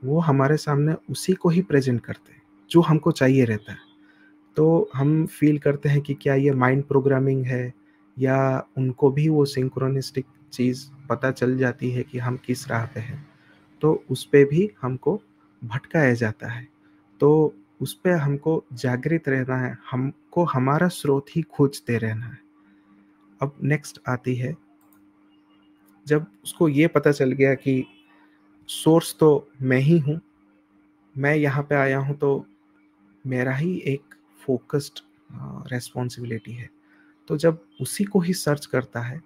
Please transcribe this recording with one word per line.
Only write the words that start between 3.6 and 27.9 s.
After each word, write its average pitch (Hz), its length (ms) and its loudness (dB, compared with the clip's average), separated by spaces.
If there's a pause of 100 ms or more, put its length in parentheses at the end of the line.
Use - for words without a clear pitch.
है। - 80 -16 (760)
तो 160 400 2
हम 151 300 2
feel 151 340 0
करते 143 300 0
हैं 143 120 2
कि 143 120 -6
क्या 139 220 -2
ये 139 160 2
mind 131 320 2
programming 135 640 0
है, 123 280 -6 (460)
या 131 480 0 (100)
उनको 131 340 0
भी 151 180 0
वो 151 160 4
synchronistic 131 800 -4 (280)
चीज़ 123 360 -4 (200)
पता 131 220 -2
चल 127 260 -2
जाती 123 340 -2
है 123 120 -4
कि - 140 -10
हम 123 200 -4
किस - 300 -6
राह 117 180 -2
पे 113 140 -12
हैं, 117 300 -12 (520)
तो 156 300 2
उस 131 140 -8
पे 143 200 8
भी 175 260 0 (100)
हमको 131 400 -4 (420)
भटकाया 127 500 2
जाता 117 340 -4
है। 117 200 -12 (520)
तो 147 360 4 (260)
उस 135 120 -8
पे - 180 -2
हमको 147 600 -2
जागृत 131 560 -2
रहना 131 280 -2
है, 127 200 -6 (140)
हमको 135 520 -4
हमारा 143 440 0
स्रोत 139 380 -2 (100)
ही 165 60 -2
खोजते 139 560 -2
रहना 110 280 -4
है। - 140 -16 (1040)
अब 143 220 -6
next 151 440 -2
आती 127 280 -4
है, 127 200 -6 (1500)
जब 151 180 0 (180)
उसको - 260 0
ये 147 180 4
पता 151 240 2
चल 139 200 0
गया 135 240 2
कि 131 300 -2 (840)